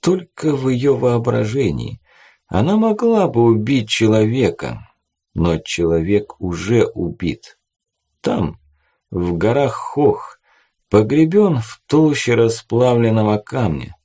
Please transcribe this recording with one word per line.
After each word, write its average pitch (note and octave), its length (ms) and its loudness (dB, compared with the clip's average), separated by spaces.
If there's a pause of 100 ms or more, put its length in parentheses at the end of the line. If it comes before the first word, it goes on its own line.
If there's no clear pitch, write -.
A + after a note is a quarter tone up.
Только E3+ 560 -2
в C3 140 -2
её B2+ 260 2
воображении. A#2 1040 -2 (460)
Она C3+ 320 0
могла A3 500 0
бы A#2+ 140 2
убить A#2 480 2
человека, A2 960 0 (460)
но E2 240 0
человек E2+ 840 -2
уже F#2 460 0
убит. - 720 -8 (640)
Там, - 360 -4 (520)
в F2 260 -4
горах A#2+ 380 0
Хох, - 640 -4 (500)
погребён D#3+ 720 2
в - 280 -10
толще D3 480 2
расплавленного A2+ 1000 2
камня. G2 580 -6 (100)